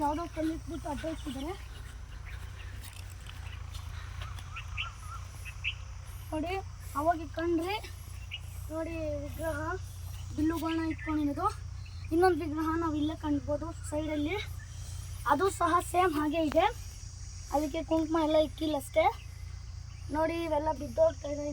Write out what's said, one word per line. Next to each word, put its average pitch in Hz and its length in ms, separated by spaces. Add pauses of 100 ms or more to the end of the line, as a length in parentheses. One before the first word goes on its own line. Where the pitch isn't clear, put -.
ಯಾವ್ದೋ 294 180 (140)
ಕಲ್ಲು 320 200
ಇಟ್ಬಿಟ್ಟು 320 360
ಅಡ್ಡ 262 120 (100)
ಇಟ್ಟಿದ್ದಾರೆ. 277 380 (4000)
ನೋಡಿ, 320 240 (460)
ಅವಾಗ 330 260 (100)
ಕಂಡ್ರಿ, 339 400 (960)
ನೋಡಿ 320 240 (280)
ವಿಗ್ರಹ, 294 360 (760)
ಬಿಲ್ಲು 311 260
ಬಾಣ 330 160 (140)
ಇಟ್ಕೊಂಡಿರೋದು. 302 540 (680)
ಇನ್ನೊಂದು 349 300
ವಿಗ್ರಹ 311 240 (140)
ನಾವು 320 200
ಇಲ್ಲೇ 311 200
ಕಾಣ್ಬೋದು 294 460 (220)
ಸೈಡಲ್ಲಿ, 302 460 (960)
ಅದು 294 140 (140)
ಸಹ 339 180 (140)
ಸೇಮ್ 359 260
ಹಾಗೆ 302 320
ಇದೆ. 330 160 (880)
ಅದಕ್ಕೆ 302 260 (100)
ಕುಂಕುಮ 320 360
ಎಲ್ಲ 311 220
ಇಕ್ಕಿಲ್ಲ 311 340
ಅಷ್ಟೇ. 320 240 (1120)
ನೋಡಿ, 320 200 (120)
ಇವೆಲ್ಲ 302 220 (120)
ಬಿದ್ದೋಗ್ತಾ 311 520
ಇದೆ, 294 180